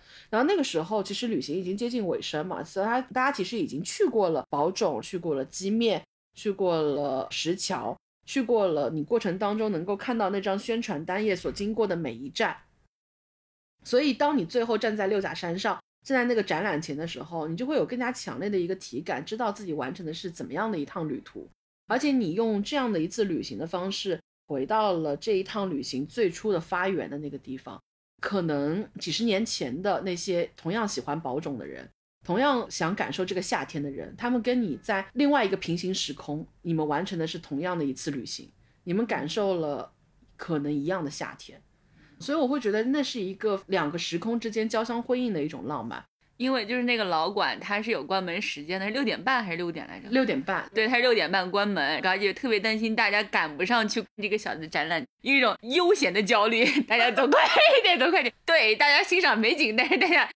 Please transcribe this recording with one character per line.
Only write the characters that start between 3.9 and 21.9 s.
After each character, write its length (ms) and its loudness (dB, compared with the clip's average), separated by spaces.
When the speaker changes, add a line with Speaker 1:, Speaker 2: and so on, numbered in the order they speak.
Speaker 1:
过 240 4
了 200 0
宝 200 2
冢， 320 0
去 160 -8
过 160 -2
了 100 -2
鸡 280 -4
面， 320 2
去 140 -4
过 320 2
了 480 0
石 240 -2
桥， 440 -4
去 160 -2
过 260 4
了 240 2
你 120 -2
过 160 2
程 180 0
当 200 0
中 160 0
能 100 -2
够 100 -2
看 240 -2
到 120 2
那 100 0
张 180 0
宣 240 -2
传 220 -4
单 200 -2
页 120 2
所 160 -4
经 220 -4
过 120 2
的 80 -2
每 200 -2
一 160 -10
站。 260 -2
所 180 4
以 120 4
当 240 2
你 80 2
最 180 0
后 140 0
站 180 0
在 120 0
六 120 2
甲 140 -4
山 260 -4
上， 180 -2
站 160 0
在 60 2
那 100 2
个 80 2
展 220 0
览 180 0
前 140 -6
的 100 -6
时 160 -10
候， 280 -6
你 80 -4
就 80 -4
会 100 -2
有 100 4
更 140 -6
加 100 -2
强 300 -8
烈 100 -4
的 80 0
一 80 0
个 100 -4
体 260 -10
感， 220 -4
知 120 -6
道 160 0
自 140 -10
己 80 -6
完 200 -4
成 120 -12
的 80 -6
是 180 -8
怎 140 -10
么 80 -10
样 180 -2
的 80 -4
一 60 -4
趟 240 -6
旅 160 -6
途。 240 -16
而 120 0